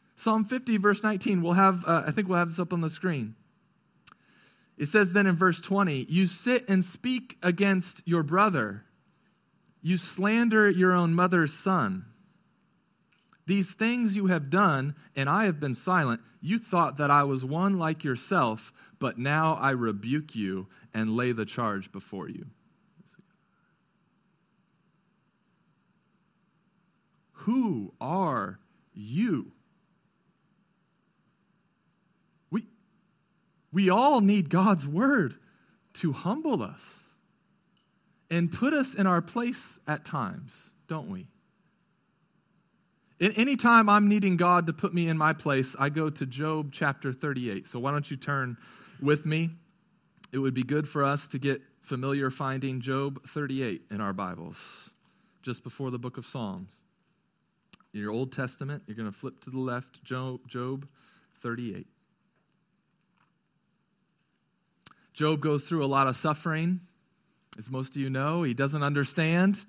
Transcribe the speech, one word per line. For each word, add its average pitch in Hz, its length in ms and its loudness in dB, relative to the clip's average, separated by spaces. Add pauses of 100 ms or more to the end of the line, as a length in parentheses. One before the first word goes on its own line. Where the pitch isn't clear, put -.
(160)
Psalm 220 300 0
fifty, 247 320 -2
verse 202 260 4
nineteen, 208 400 0
we'll 175 100 2
have, 185 320 6
uh, 165 220 2
I 151 40 0
think 196 160 -2
we'll 180 120 2
have 170 100 0
this 165 100 -6
up 180 140 -4
on 170 80 -2
the 160 80 -2
screen. 143 460 -4 (1400)
It 147 80 -2
says 196 260 4
then 202 140 6
in 180 80 4
verse 175 260 2
twenty, 175 480 0
"You 180 160 4
sit 247 420 -2
and 190 160 4
speak - 600 -6
against 185 600 0
your 170 200 0
brother. 143 640 0 (960)
You 175 140 2
slander 214 760 4
your 185 220 4
own 170 200 4
mother's 175 400 2
son. 120 520 -2 (1400)
These 190 260 0
things 226 440 0
you 196 120 0
have 156 240 0
done, 147 420 4 (220)
and 139 120 0
I 196 180 2
have 160 140 0
been 143 140 -2
silent. 143 480 0 (180)
You 220 200 -2
thought 156 380 0
that 143 120 2
I 143 140 6
was 135 200 0
one 175 360 0
like 160 240 -2
yourself, 127 680 0 (280)
but 127 180 -4
now 151 380 2
I 135 160 0
rebuke 120 640 -2
you 95 320 -4 (260)
and 110 240 -2
lay 123 140 0
the 113 140 -4
charge 104 460 -4
before 95 380 -12
you." - 160 -14 (4000)
Who 196 680 -2
are 131 600 -2 (340)
you? 139 580 -4 (3000)
We, 220 160 -2 (1040)
we 185 180 4
all 254 320 6
need 196 280 4
God's 180 380 4
word 196 480 2 (600)
to 160 160 -2
humble 247 500 -2
us - 420 -12 (1300)
and 170 220 0
put 277 240 0
us 262 180 0
in 190 140 2
our 175 160 4
place - 640 -6
at 151 180 -6
times, 117 640 -10 (180)
don't 151 220 -10
we? 92 180 -12 (1900)
In, 196 140 2
anytime 233 560 6
I'm 208 180 6
needing 196 300 4
God 175 300 4
to 160 60 -2
put 185 200 -4
me 170 160 0
in 160 80 0
my 156 160 2
place, 135 440 -2
I 139 120 0
go 156 200 -2
to 147 160 -6
Job 147 460 -4
chapter 139 400 -4
thirty-eight. 127 560 -6
So - 100 -12
why 131 140 -4
don't 143 180 -4
you 139 60 -8
turn 131 420 -4 (440)
with 147 240 2
me? 160 260 0 (800)
It 127 60 -6
would 135 160 0
be 127 100 -2
good 147 240 -2
for 143 160 -2
us 143 260 -2
to 135 100 -8
get 135 220 -2 (200)
familiar 135 480 -4
finding 131 500 -6
Job 135 480 -6
thirty-eight 135 640 -6
in 104 80 -6
our 101 140 -4
Bibles, 87 440 -10 (840)
just 123 220 -10
before 127 280 -10
the 123 80 -6
book 123 180 -12
of 117 80 -14
Psalms. 95 460 -10 (1200)
In 104 60 -10
your 104 120 -6
Old 131 200 -4
Testament, 139 560 -8
you're 107 80 -12
gonna 107 160 -8
flip - 300 -14
to - 80 -20
the 131 100 -8
left, 123 420 -8
Job, 127 460 -10
Job 131 400 -8 (540)
thirty-eight. 117 460 -8 (3250)
Job 151 300 0
goes 147 260 -2
through 160 160 -2
a 139 40 0
lot 135 200 4
of 127 80 -2
suffering. 160 640 -2 (800)
As 113 120 -14
most 131 200 -6
of - 80 -12
you 135 120 -4
know, 147 340 -2
he 127 100 -2
doesn't 139 300 -2
understand 160 760 2 (120)